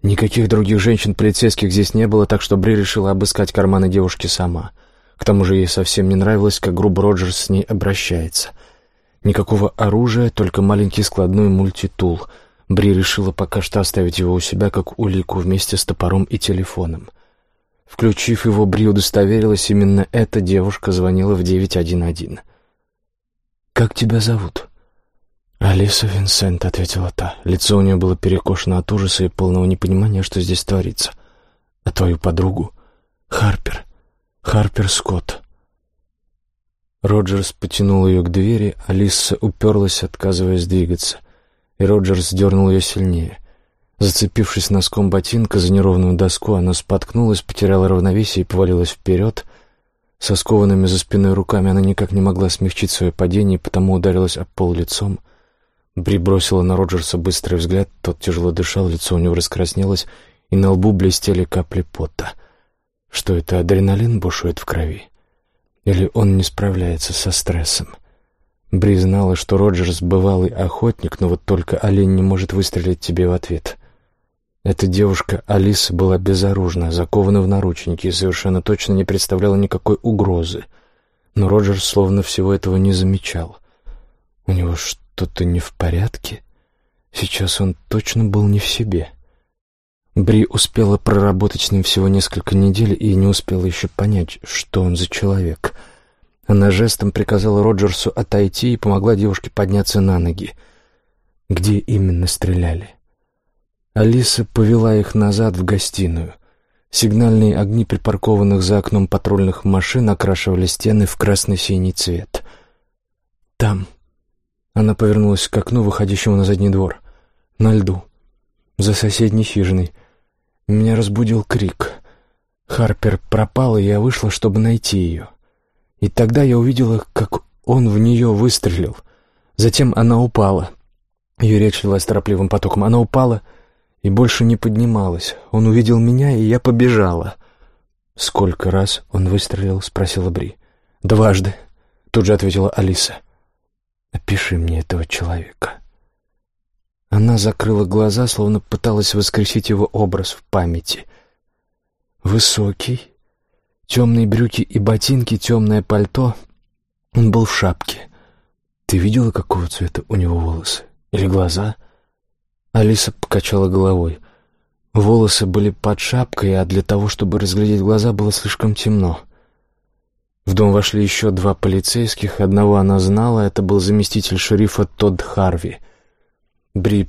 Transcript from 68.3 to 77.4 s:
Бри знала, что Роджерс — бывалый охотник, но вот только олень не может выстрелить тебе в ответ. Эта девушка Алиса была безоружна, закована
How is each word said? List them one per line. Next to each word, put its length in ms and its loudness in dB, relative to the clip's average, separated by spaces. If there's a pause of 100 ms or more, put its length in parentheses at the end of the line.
Бри 260 2
знала, 380 2
что 220 -2
Роджерс — 460 0
бывалый 480 2
охотник, 720 -4
но 80 0
вот 160 -2
только 340 -2
олень 360 2
не 80 2
может 300 0
выстрелить 480 -2
тебе 260 -2
в 60 2
ответ. 460 -6 (840)
Эта 240 0
девушка 600 0
Алиса 480 0
была 240 2
безоружна, 720 -2
закована 500 0